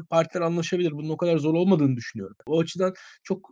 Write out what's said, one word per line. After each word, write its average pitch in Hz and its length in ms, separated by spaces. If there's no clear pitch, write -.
partiler 165 320
anlaşabilir. 170 500
Bunun 151 180
o 156 80
kadar 170 200
zor 151 160
olmadığını 160 420
düşünüyorum. 107 400
O 160 120
açıdan 180 340
çok - 280